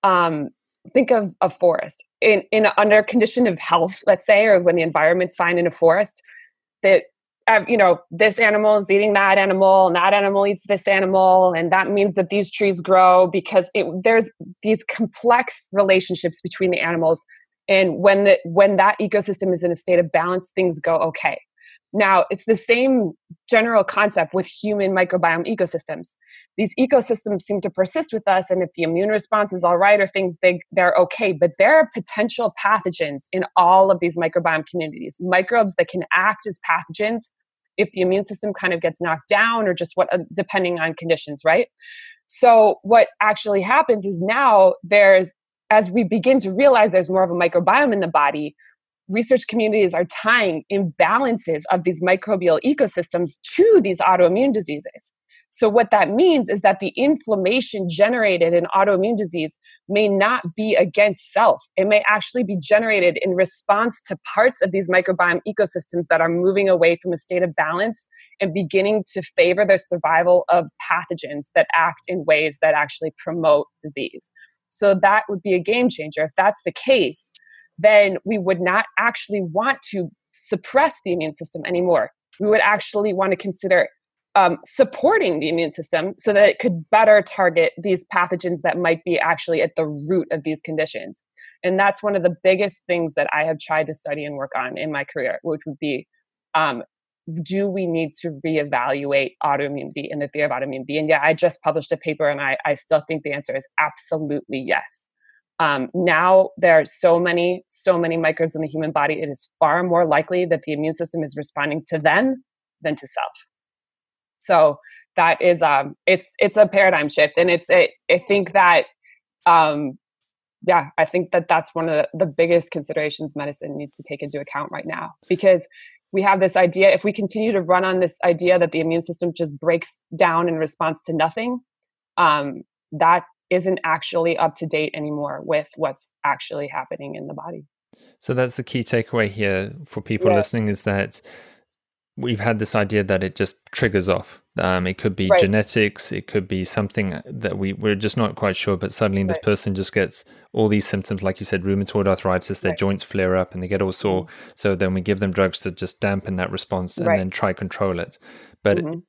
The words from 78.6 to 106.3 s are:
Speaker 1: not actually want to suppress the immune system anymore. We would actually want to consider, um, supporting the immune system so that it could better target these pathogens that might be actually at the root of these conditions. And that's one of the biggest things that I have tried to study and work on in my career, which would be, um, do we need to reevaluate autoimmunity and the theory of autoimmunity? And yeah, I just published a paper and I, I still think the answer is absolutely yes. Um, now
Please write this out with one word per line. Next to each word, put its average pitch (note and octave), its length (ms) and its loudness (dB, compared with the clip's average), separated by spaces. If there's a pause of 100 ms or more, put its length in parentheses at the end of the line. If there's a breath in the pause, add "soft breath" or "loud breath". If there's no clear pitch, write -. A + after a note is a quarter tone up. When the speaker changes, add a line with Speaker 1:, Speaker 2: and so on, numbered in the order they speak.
Speaker 1:
not F#3 260 0 (120)
actually G#3+ 420 -4
want G#3 380 -4 (140)
to F3+ 160 -6 (240)
suppress - 640 -2 (100)
the F#3 80 -4
immune D#3 220 -4
system E3 300 -14
anymore. F3 460 0 (300)
We G#3 80 -2
would G#3+ 120 2
actually G#3 520 -2
want F#3+ 180 -2
to F3+ 60 0
consider, F3+ 520 -2 (480)
um, F#3 280 4
supporting C4+ 720 0
the D3+ 100 -4
immune E3 220 -2
system E3 480 -6
so - 140 -2
that G3+ 160 6
it - 100 0
could E3+ 320 -4
better G#3+ 320 6
target E3+ 580 0
these F#3 320 -2
pathogens F3 500 -4
that E3+ 160 -2
might E3 260 -2
be F3 120 -2
actually E3 460 -2
at C3+ 140 -4
the E3 100 -2
root D3+ 460 -4
of D#3 100 -6
these D#3 180 -6
conditions. - 640 -8 (400 soft breath)
And F#3 160 -2
that's G3 240 0
one G#3 140 -2
of F3 80 -4
the F3 180 2
biggest F#3+ 460 0
things E3+ 260 -4
that C#3+ 180 -2
I D3+ 120 0
have D#3+ 160 -4
tried D#3 260 -2
to D#3 80 -10
study D3 300 -10
and D3 100 -10
work C#3 220 -10
on - 200 -6
in D#3 140 -8
my C#3+ 140 -6
career, B2+ 380 -6
which D#3 240 -6
would D3 120 -12
be, C3+ 300 -6 (480)
um, C#3+ 260 -2 (600)
do G3 240 -4
we F#3+ 200 -4
need E3 340 -4
to D#3 240 -10
reevaluate C#3 880 -2 (100)
autoimmunity C#3+ 680 -6
and D3 100 -8
the C#3+ 80 -8
theory D3 160 -6
of D3 60 -2
autoimmunity? C3+ 480 -8
And D#3 100 -4
yeah, D3+ 140 4
I D#3 100 2
just D#3+ 300 -2
published D#3 280 -4
a E3 60 -4
paper D3+ 320 -4
and C#3+ 120 -4
I, C3+ 160 -4 (100)
I D3 80 0
still D3+ 340 -2
think D#3 140 -6
the D3 100 -8
answer C#3+ 240 -8
is C3+ 100 -10 (140)
absolutely D3 840 -6
yes. - 420 -6 (540)
Um, C#3+ 340 -2
now F3+ 640 2